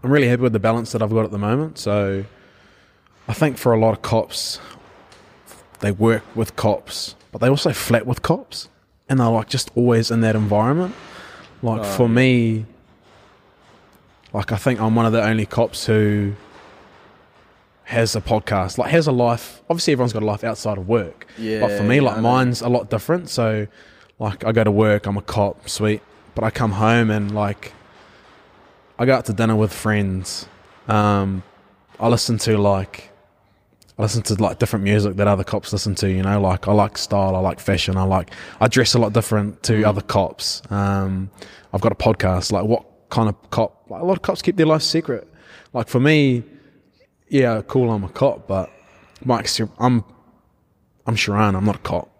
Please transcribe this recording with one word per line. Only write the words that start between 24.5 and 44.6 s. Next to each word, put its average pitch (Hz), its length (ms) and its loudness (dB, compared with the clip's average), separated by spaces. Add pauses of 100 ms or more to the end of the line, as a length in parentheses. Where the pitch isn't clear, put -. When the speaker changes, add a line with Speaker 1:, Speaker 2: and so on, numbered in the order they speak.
Speaker 1:
go 113 120 4
to 107 80 2
work, 104 360 2
I'm 101 100 -2
a 98 60 -6
cop, - 440 -4
sweet. 107 340 -2 (340)
But 110 80 -4
I 110 80 0
come 110 220 -2
home 110 360 2
and, 104 240 -2
like, 101 400 -6 (1300)
I 120 60 0
go 131 100 4
out 117 100 -2
to 110 80 -4
dinner 110 220 2
with 107 180 2
friends. 98 760 -4 (400)
Um, 101 540 2 (580)
I 113 100 0
listen 117 300 0
to, 110 200 0
like, 98 500 -2 (880)
I 107 60 -2
listen 107 200 -2
to, 107 120 -2
like, 95 240 -2
different 101 240 -2
music 101 320 2
that 101 120 2
other 98 160 2
cops - 300 -6
listen 101 220 -4
to, 98 160 0
you 95 100 0
know? 98 180 2
Like, 92 280 0
I 95 60 2
like 101 240 2
style, 95 380 0
I 92 40 0
like 92 200 -2
fashion, 95 380 -2
I 95 60 0
like, 92 280 0 (300)
I 110 60 4
dress 117 260 2
a 123 60 4
lot 104 140 0
different 107 500 -2
to 117 180 0
Speaker 2:
Mm. 107 60 4
Speaker 1:
other 101 140 0
cops. - 680 -4
Um, 98 600 -2 (420)
I've 98 80 -2
got 110 100 0
a 101 40 -6
podcast. 92 560 0
Like, 98 140 -2
what 113 200 0 (240)
kind 113 180 2
of 101 80 -2 (140)
cop, - 400 -4
like, 98 120 -12
a 170 40 -4
lot 185 80 2
of 170 80 -4
cops - 220 -4
keep 180 140 0
their 160 100 4